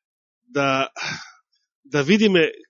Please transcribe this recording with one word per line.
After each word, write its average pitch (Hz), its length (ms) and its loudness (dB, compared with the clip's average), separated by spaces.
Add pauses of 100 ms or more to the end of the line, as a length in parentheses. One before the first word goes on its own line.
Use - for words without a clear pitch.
(480)
да, 135 400 -2 (960)
да 143 180 -2
видиме 185 440 2 (240)